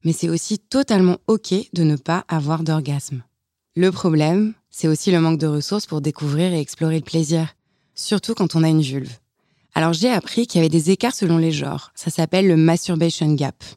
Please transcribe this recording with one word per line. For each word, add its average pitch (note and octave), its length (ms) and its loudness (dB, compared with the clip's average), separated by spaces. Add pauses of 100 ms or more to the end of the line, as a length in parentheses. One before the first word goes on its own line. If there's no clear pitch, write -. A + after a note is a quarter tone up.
Mais D#3+ 100 0
c'est E3+ 160 -4
aussi E3+ 280 -4
totalement F#3+ 600 2 (100)
OK A3 260 0 (200)
de F3 100 0
ne D3+ 120 2
pas E3 320 -4
avoir D#3+ 360 -2
d'orgasme. C#3+ 580 -4 (540)
Le F3+ 160 2
problème, F3+ 640 2 (160)
c'est - 160 -4
aussi D#3 240 2
le E3+ 100 4
manque E3 160 2
de D3+ 80 -2
ressources D3+ 400 -2
pour D3+ 160 -6
découvrir D3+ 520 -2
et D#3+ 60 -2
explorer D#3+ 360 -4
le D3 100 -4
plaisir, D#3+ 480 -2 (400)
surtout - 400 -4
quand F3 220 -2
on D#3+ 80 4
a D#3+ 60 4
une D#3 120 4
vulve. C3 340 -6 (600)
Alors E3 180 2
j'ai F#3+ 160 0
appris A#3 380 -2
qu'il - 100 -2
y E3 60 4
avait D#3+ 60 4
des D#3+ 200 2
écarts A#3 240 0
selon E3+ 240 0
les E3 140 2
genres. C#3+ 420 -8
Ça - 160 -8
s'appelle F3+ 380 0
le E3 100 6
masturbation E3 800 2
gap. C3+ 280 -6 (140)